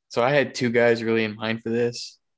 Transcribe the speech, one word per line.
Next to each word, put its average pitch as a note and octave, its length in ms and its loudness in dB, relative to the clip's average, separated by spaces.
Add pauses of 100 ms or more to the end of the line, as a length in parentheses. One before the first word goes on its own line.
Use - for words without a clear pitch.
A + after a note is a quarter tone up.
So A#2+ 140 0
I C3 100 2
had C3+ 220 2
two B2 160 -2
guys A#2 320 4
really A2+ 220 0
in G#2+ 120 -6
mind A2+ 260 -6
for A2+ 80 -6
this. A#2+ 480 -4 (200)